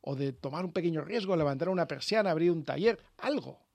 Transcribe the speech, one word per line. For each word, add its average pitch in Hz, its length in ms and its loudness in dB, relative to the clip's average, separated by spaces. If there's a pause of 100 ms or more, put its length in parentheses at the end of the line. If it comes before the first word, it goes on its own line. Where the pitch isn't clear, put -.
o 139 120 -6
de 135 200 -4
tomar 156 320 -6
un 165 60 -8
pequeño 165 280 0
riesgo, 190 360 -2
levantar 151 340 2
una 180 160 2
persiana, 190 460 0
abrir 165 180 4
un 165 140 0
taller, 185 360 0 (160)
algo, 254 420 -4 (160)